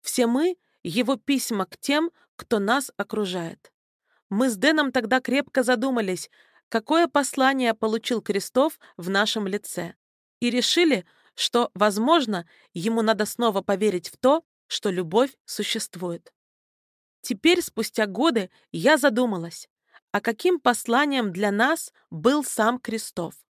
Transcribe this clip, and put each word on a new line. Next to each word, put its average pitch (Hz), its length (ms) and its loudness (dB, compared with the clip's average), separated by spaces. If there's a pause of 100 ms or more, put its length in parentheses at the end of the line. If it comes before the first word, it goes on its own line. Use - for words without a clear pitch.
Все - 260 -2
мы — 294 300 0 (260)
его 220 340 0
письма 233 500 -2
к - 120 -20
тем, 302 320 -2 (260)
кто - 220 -2
нас 233 380 -2
окружает. 185 760 -8 (560)
Мы 240 220 2
с 220 60 -4
Дэном 285 360 2
тогда 247 280 0
крепко 269 420 -2
задумались — 226 680 -2 (380)
какое 311 400 2
послание 262 640 0
получил 220 480 -2
Кристоф 226 580 -2 (180)
в 175 120 -10
нашем 202 380 0
лице, 190 480 -8 (460)
и 240 100 0
решили, 247 560 2 (280)
что, - 400 0
возможно, 214 760 2 (240)
ему 226 300 -2
надо 214 240 2
снова 202 360 0
поверить 190 460 0
в - 80 -20
то, 294 260 4 (240)
что - 240 -4
любовь 180 400 0 (140)
существует. 180 880 -8 (880)
Теперь, 330 420 2
спустя - 440 -4
годы, 208 440 0 (220)
я 254 260 4
задумалась, 220 720 0 (420)
а 208 100 0
каким 330 400 0
посланием 247 720 0
для 202 180 -2
нас 247 420 0 (180)
был 254 340 2
сам 240 340 -2
Кристоф? 220 560 -8 (160)